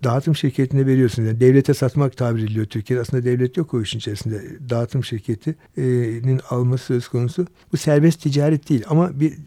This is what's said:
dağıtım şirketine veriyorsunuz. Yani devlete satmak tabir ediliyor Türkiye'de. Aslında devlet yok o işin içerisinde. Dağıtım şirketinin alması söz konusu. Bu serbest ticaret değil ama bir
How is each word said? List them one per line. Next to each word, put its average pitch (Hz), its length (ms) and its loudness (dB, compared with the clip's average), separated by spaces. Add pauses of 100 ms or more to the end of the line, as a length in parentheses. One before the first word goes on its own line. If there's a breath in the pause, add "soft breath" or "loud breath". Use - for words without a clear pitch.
dağıtım 139 320 0
şirketine 135 500 0
veriyorsunuz. 123 420 2
Yani 113 120 -2
devlete 135 340 6
satmak 135 440 0
tabir 117 260 -2
ediliyor 107 220 -2
Türkiye'de. 117 360 -4
Aslında 123 240 -4
devlet 127 320 0
yok 156 160 -4
o 120 80 0
işin 107 160 -6
içerisinde. 107 440 -8 (280)
Dağıtım 117 340 -2
şirketinin 123 1500 -4
alması 123 360 -2
söz 123 220 -2
konusu. 127 400 -4 (260 soft breath)
Bu 160 40 0
serbest 156 440 4
ticaret 147 480 0
değil 131 200 0
ama 160 300 2
bir 151 140 0 (140)